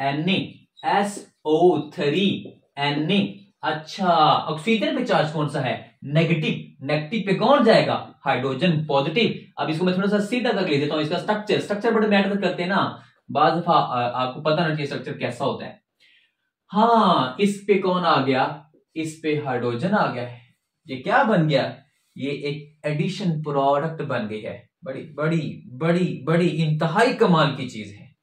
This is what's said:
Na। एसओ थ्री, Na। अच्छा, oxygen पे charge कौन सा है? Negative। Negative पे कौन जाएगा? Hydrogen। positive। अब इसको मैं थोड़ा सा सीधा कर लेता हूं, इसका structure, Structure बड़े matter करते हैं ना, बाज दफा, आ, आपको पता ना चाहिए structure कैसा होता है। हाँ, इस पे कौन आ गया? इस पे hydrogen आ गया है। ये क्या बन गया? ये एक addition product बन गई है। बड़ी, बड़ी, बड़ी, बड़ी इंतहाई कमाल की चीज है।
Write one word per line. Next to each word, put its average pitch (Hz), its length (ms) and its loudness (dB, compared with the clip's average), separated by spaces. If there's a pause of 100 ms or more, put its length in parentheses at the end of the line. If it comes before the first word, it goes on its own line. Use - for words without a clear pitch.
Na। 151 360 0 (460)
एसओ 170 1040 2
थ्री, 175 680 -2 (200)
Na। 156 640 0 (200)
अच्छा, 160 460 -4 (260)
oxygen 226 640 0
पे 240 60 -2
charge 156 280 0
कौन 147 160 -2
सा 151 120 -4
है? - 440 -6
Negative। 160 840 -2
Negative 151 400 -2
पे 185 80 2
कौन 262 300 4
जाएगा? - 600 2
Hydrogen। 135 600 0
positive। 147 760 0
अब 151 80 -2
इसको 160 140 0
मैं 180 120 2
थोड़ा 196 120 0
सा 202 120 2
सीधा 247 320 0
कर 185 160 0
लेता 147 260 0
हूं, 151 80 0
इसका - 160 -2
structure, 202 420 -2
Structure 208 340 -2
बड़े 214 140 2
matter 202 320 2
करते 175 220 -2
हैं 180 80 -4
ना, - 320 -2 (280)
बाज 151 220 4
दफा, 175 200 0
आ, 123 360 0
आपको 127 320 -4
पता 156 160 0
ना 170 120 0
चाहिए 151 180 -4
structure 135 320 -10
कैसा 123 260 -6
होता 110 220 -4
है। - 160 -18 (840)
हाँ, 214 720 4
इस 202 280 0
पे 196 100 4
कौन 180 240 0
आ 147 220 2
गया? 135 460 -2 (260)
इस 156 260 -8
पे 151 140 0
hydrogen 123 540 -4
आ 170 220 0
गया 120 160 -8
है। - 140 -18 (440)
ये 131 100 -10
क्या 226 280 2
बन 180 240 2
गया? 131 280 0 (400)
ये 131 140 -6
एक 147 560 -8
addition 165 560 -2
product 143 600 0
बन 120 260 -4
गई 107 120 -8
है। - 300 -12 (140)
बड़ी, - 180 -10
बड़ी, 151 640 -4
बड़ी, 160 580 0
बड़ी 170 240 2
इंतहाई 160 680 2
कमाल 156 420 4
की 127 120 -8
चीज 107 200 -12
है। - 340 -20